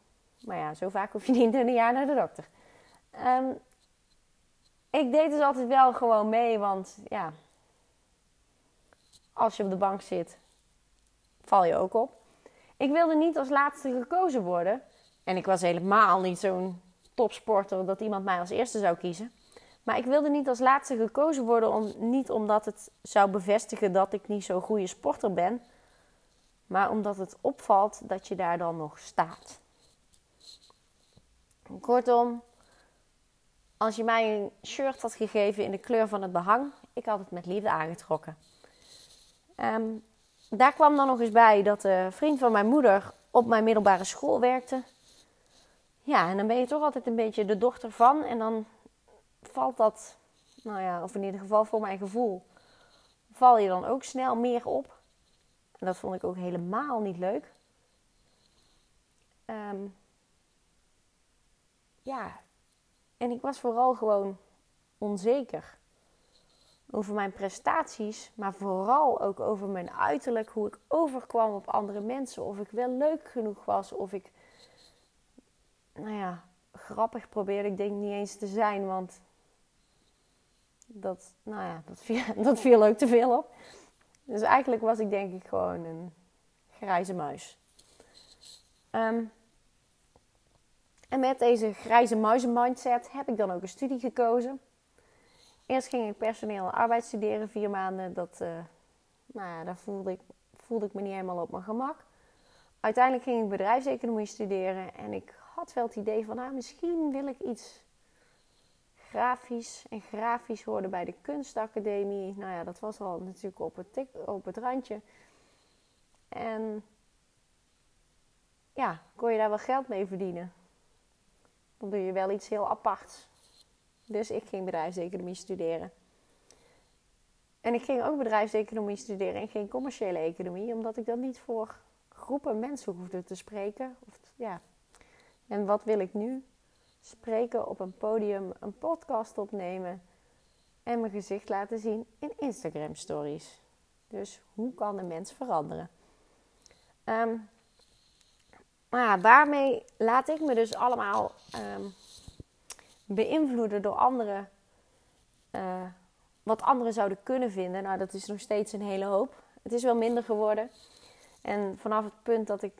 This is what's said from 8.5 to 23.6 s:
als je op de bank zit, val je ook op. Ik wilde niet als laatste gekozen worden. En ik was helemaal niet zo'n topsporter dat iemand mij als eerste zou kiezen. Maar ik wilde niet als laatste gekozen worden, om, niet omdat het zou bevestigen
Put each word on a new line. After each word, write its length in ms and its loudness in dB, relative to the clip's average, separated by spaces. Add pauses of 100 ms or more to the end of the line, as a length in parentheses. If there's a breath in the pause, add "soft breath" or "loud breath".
als 240 0
je 60 -2
op 80 0
de 60 -2
bank 260 0
zit, 360 -6 (1040)
val 220 6
je 120 4
ook 180 0
op. 180 0 (640 soft breath)
Ik 140 0
wilde 240 4
niet 240 4
als 100 -2
laatste 500 0
gekozen 440 0
worden. 400 0 (420 soft breath)
En 120 -2
ik 100 -2
was 140 2
helemaal 600 4
niet 180 -2
zo'n 440 -2 (320)
topsporter 720 0
dat 140 -2
iemand 240 -4
mij 140 0
als 120 -4
eerste 280 -2
zou 180 2
kiezen. 360 -6 (500 loud breath)
Maar 160 0
ik 60 -2
wilde 240 4
niet 200 2
als 100 0
laatste 380 4
gekozen 480 2
worden, 280 4
om, 260 0
niet 320 0
omdat 340 2
het 260 -10 (120)
zou 280 4
bevestigen 640 0